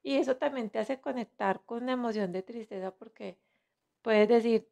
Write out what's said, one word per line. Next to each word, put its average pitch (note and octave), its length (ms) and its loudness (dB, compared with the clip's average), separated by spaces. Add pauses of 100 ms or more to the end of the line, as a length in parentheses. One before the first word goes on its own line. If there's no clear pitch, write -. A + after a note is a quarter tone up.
Y C#4 80 0
eso C4 220 0
también C4+ 320 -4
te A3+ 80 -6
hace B3+ 240 -6
conectar G#3+ 640 -4
con A#3 160 -10
una B3+ 100 -4
emoción G#3+ 400 -4
de F#3 100 -6
tristeza G3+ 500 -12
porque G#3+ 440 -18 (640)
puedes G#3+ 260 6
decir A3+ 460 4